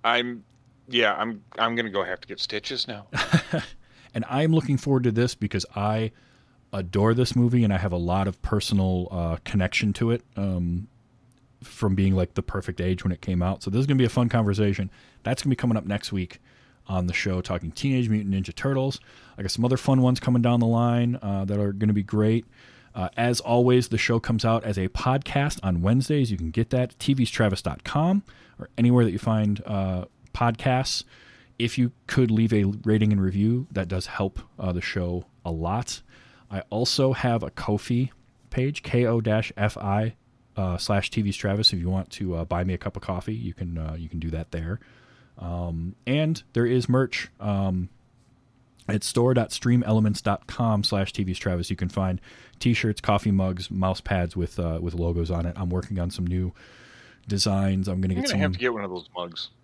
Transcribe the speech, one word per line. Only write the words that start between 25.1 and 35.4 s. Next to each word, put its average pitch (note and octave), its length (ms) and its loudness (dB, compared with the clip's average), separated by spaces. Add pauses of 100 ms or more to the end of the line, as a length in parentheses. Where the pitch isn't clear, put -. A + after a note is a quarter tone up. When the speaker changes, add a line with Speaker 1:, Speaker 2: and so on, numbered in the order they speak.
Speaker 2:
on F2+ 180 2
Wednesdays. C3 480 2
You G2 80 -2
can D#2+ 140 -4
get A2+ 180 0
that B2+ 220 0
at - 80 -20
T C#3 140 2
V's C3 160 2
Travis G2+ 320 2
dot - 220 -8
com F3+ 400 2 (360)
or - 180 -14
anywhere A#2+ 260 6
that G#2 80 2
you G2 80 -4
find, G#2+ 460 0
uh, F#2+ 400 -2 (280)
podcasts. B2+ 680 0 (560)
If A#2 180 -2
you B2 140 2 (160)
could B2 240 2
leave A2 200 4
a G#2 140 4 (180)
rating G#2+ 280 4
and G2 100 2
review, G#2 500 0
that F#2+ 160 -4
does F#2 200 -4
help, - 320 -4 (200)
uh, F#2 140 -2
the F2 80 -2
show F2+ 440 -4 (200)